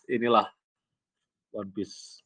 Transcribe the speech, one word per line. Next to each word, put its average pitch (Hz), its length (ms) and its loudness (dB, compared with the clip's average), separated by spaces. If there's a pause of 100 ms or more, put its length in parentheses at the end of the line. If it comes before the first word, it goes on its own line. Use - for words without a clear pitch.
(100)
inilah 117 360 4 (1040)
One 101 240 -10
Piece. - 520 -12